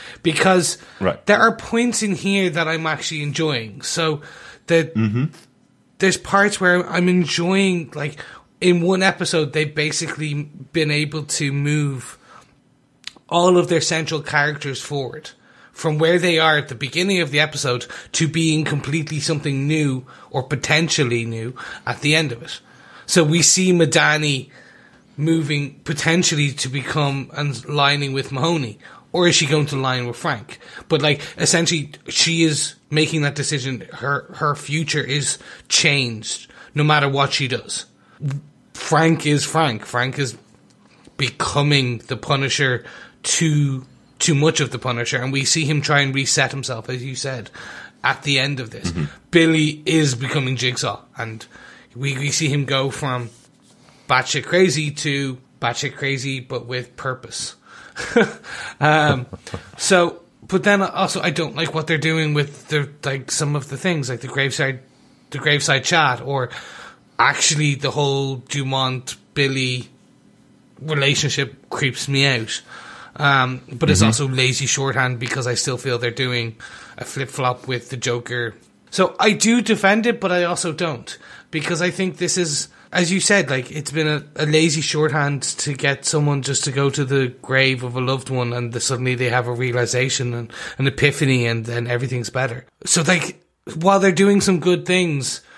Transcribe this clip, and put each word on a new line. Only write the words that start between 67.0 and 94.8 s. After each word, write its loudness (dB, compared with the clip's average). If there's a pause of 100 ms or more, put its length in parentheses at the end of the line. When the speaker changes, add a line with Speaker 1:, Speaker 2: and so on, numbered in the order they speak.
Speaker 1:
actually 2
the -2
whole 0
Dumont -4 (180)
Billy 0 (920)
relationship -2
creeps -4
me 2
out. -2 (540)
Um, 2 (100)
but 0
it's 4
Speaker 2:
Mm-hmm. 6
Speaker 1:
also 0
lazy 0
shorthand 0
because -4
I -2
still -2
feel -2
they're -2
doing -4 (420)
a -12
flip-flop -4
with -6
the -10
Joker. -4 (360)
So 0
I 6
do 4
defend 2
it, 2
but 0
I 2
also -2
don't, -6 (340)
because -4
I 0
think -4
this -2
is, -2 (240)
as 2
you 2
said, 4
like, -4
it's -8
been 0
a, -2 (120)
a -2
lazy 4
shorthand 0
to -4
get -2
someone 2
just -2
to -2
go 2
to 0
the 2 (140)
grave 2
of -6
a -2
loved -2
one -2
and -4
the, -6
suddenly -2
they -2
have 0
a -2
realization 0
and -8 (260)
an 0
epiphany 2
and -2
then -4
everything's -4
better. -4 (200)
So, 2
like, 0 (320)
while 4
they're 6
doing 6
some 2
good 0